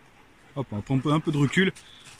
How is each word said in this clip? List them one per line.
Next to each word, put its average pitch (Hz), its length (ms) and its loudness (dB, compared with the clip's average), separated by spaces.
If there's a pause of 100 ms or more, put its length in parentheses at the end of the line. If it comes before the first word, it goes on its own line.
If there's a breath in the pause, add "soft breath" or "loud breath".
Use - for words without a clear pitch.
(540)
Hop, 135 160 -8
on 104 100 -4
prend 135 160 -2
un 131 40 2
peu, 147 120 0
un 156 60 4
peu 156 140 -2
de 147 60 0
recul. 175 340 2 (480 loud breath)